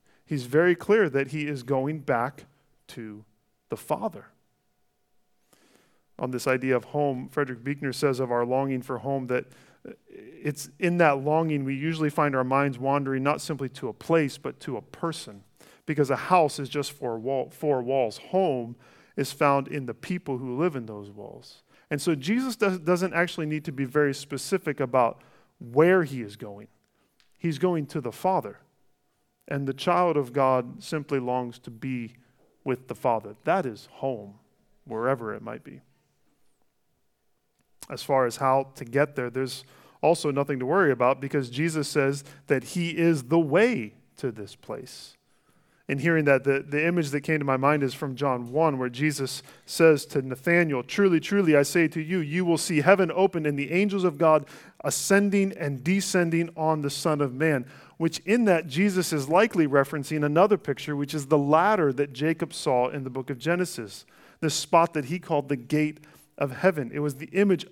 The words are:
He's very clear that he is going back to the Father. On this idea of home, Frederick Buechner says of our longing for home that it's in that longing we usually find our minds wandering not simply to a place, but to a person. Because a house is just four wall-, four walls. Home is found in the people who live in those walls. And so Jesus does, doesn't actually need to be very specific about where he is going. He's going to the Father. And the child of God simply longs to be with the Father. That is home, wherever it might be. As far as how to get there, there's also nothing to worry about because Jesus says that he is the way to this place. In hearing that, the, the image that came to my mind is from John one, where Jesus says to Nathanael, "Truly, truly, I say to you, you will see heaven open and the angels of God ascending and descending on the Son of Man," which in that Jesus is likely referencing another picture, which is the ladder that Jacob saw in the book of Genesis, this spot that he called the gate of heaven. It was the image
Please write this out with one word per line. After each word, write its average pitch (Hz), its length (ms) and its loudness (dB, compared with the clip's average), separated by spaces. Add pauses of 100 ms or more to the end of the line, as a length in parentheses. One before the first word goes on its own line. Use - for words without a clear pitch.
(260)
He's 135 200 -4
very 170 300 6
clear 202 340 4
that 139 180 0
he 151 200 -6
is 139 140 -6
going 139 380 -2
back 131 460 -2 (420)
to 107 380 -14 (440)
the 110 80 -6
Father. 180 480 -6 (1900)
On 127 120 -4
this 123 160 -6
idea 131 280 0
of 117 80 -2
home, 139 460 -4
Frederick 127 340 -4
Buechner 139 300 -6
says 135 260 0
of 123 120 -2
our 120 120 0
longing 131 380 -2
for 120 160 -8
home 131 300 -6
that 127 180 -2 (640)
it's 143 720 -10
in 175 180 0
that 147 220 4
longing 151 440 0
we 135 120 -4
usually 156 340 -2
find 147 260 0
our 131 80 2
minds 135 360 0
wandering 135 420 -2
not 143 180 0
simply 139 300 -8
to - 200 -10
a 104 40 -8
place, 160 420 0
but - 260 -10
to 131 160 -8
a 101 40 -10
person. 117 640 -10 (420)
Because 143 240 2
a 131 60 2
house 165 420 2
is 139 120 -8
just 143 220 -6
four 117 280 -8
wall-, 131 320 -4
four 135 320 -2
walls. 123 340 -2
Home 131 580 -2 (400)
is 139 160 -4
found 139 360 0
in 143 180 -8
the 113 80 -8
people 147 460 -6
who 127 180 -8
live 160 180 0
in 117 120 -8
those 104 240 -12
walls. - 500 -18 (300)
And 147 100 -2
so 165 140 0
Jesus 226 400 -2
does, 190 240 0
doesn't 170 340 0
actually 170 320 -2
need 151 200 -4
to 165 60 -8
be 135 140 -4
very 139 300 0
specific - 640 -6
about 123 420 0 (380)
where 160 440 4
he 135 180 -8
is 104 140 -10
going. 104 320 -16 (720)
He's 156 220 -4
going 165 280 0
to 151 140 -6
the 120 100 -6
Father. 180 460 -2 (880)
And 139 200 -4
the 135 60 -2
child 170 440 2
of 123 160 -2
God 131 500 0
simply 143 360 -4
longs 123 400 -6
to - 100 -20
be 120 460 -8 (480)
with 127 240 -4
the 120 80 -8
Father. 107 480 -2
That 170 240 2
is 107 240 -12
home, 104 420 -8 (500)
wherever 117 520 -2
it 107 80 -12
might 117 200 -12
be. - 180 -20 (2000)
As 127 140 -10
far 131 220 2
as 117 100 -4
how 135 400 0
to - 80 -12
get 139 320 0
there, 123 140 -4
there's 127 340 -6 (380)
also 156 280 2
nothing 139 300 -2
to 123 60 -4
worry 160 260 4
about 127 300 2
because 131 280 -2
Jesus 151 380 -2
says 139 380 0 (220)
that 131 180 0
he 170 240 -4
is 165 340 2
the 151 160 2
way 160 540 2 (240)
to 131 120 -4
this 104 260 -12
place. - 600 -14 (720)
In 139 120 -2
hearing 160 260 2
that, 135 180 4
the, 139 240 0
the 147 180 0
image 170 260 0
that 143 100 -2
came 156 180 0
to 143 60 -4
my 135 100 2
mind 143 280 4
is 127 100 0
from 131 240 -8
John 123 340 -2
one, 151 260 2
where 127 120 -2
Jesus 139 520 -4 (240)
says 160 420 4
to 143 140 -2
Nathanael, 139 600 0
"Truly, 185 380 2
truly, 185 340 4
I 143 80 8
say 165 240 2
to 156 140 -4
you, 175 180 -2
you 160 240 -2
will 170 140 2
see 151 240 0
heaven 185 340 6
open 180 300 2
and 143 120 0
the 143 140 -4
angels 190 320 2
of 160 140 0
God 156 300 6 (360)
ascending 196 720 2
and 143 280 -6
descending 170 760 0
on 156 240 0
the 143 80 -2
Son 147 320 0
of 127 120 0
Man," 139 320 0 (300)
which 165 300 -2
in 233 180 2
that 170 240 4
Jesus 180 460 0
is 139 160 -2
likely 185 360 4
referencing 143 600 2
another 175 320 4
picture, 147 400 -4
which 143 160 -4
is 143 140 -6
the 151 100 4
ladder 156 560 4
that 143 180 -2
Jacob 156 420 -2
saw 127 360 0
in 139 160 -8
the 127 40 -8
book 127 200 -8
of 135 100 -6
Genesis, 165 680 -4 (360)
this 156 140 -2
spot 165 380 4
that 147 120 -2
he 170 140 -4
called 147 280 -2
the 143 80 -2
gate 151 460 -2 (360)
of 139 140 -2
heaven. 151 420 0
It 147 60 -6
was 147 160 -4
the 139 120 -16
image 190 440 2